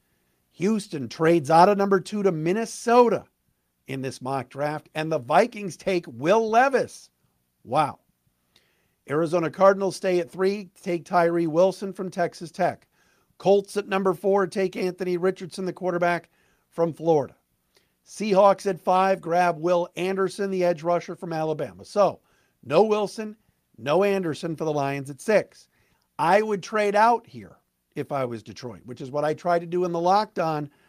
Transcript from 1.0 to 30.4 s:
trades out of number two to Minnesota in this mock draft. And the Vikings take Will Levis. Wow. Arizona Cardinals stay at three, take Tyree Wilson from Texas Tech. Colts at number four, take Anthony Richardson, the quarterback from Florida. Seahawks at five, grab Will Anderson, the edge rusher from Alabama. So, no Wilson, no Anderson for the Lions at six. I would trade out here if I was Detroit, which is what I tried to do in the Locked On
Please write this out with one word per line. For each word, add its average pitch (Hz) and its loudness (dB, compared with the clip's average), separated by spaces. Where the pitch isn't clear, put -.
trades 160 2
out 170 8
of 202 2
number 196 2
two 208 -6
to 196 2
Minnesota 208 2
in 135 -8
this 127 -10
mock 127 -6
draft. 147 -8
And 156 -6
the 156 0
Vikings 185 0
take 180 -2
Will 175 0
Levis. 233 0
Wow. 135 -2
Arizona 160 0
Cardinals 196 4
stay 185 0
at 170 -4
three, 190 -2
take 175 -6
Tyree 170 2
Wilson 185 0
from 185 -8
Texas 170 -6
Tech. 156 -4
Colts 196 2
at 196 -6
number 190 0
four, 196 0
take 185 -4
Anthony 180 -4
Richardson, 185 -4
the 180 -6
quarterback 175 -2
from 170 0
Florida. 156 0
Seahawks 196 4
at 185 -4
five, 190 2
grab 170 0
Will 175 0
Anderson, 190 -4
the 185 -2
edge 175 0
rusher 170 -2
from 165 -12
Alabama. 151 -6
So, 180 0
no 151 4
Wilson, 214 -2
no 151 2
Anderson 175 -2
for 160 -6
the 156 -2
Lions 139 -4
at 139 -16
six. - -2
I 180 4
would 208 -4
trade 208 -2
out 226 4
here - -20
if 151 -8
I 135 -2
was 117 -6
Detroit, 110 -16
which 123 -16
is 135 -12
what 147 -4
I 156 -2
tried 170 -2
to 175 -14
do 180 -2
in 175 -4
the 170 -4
Locked 196 0
On 156 -4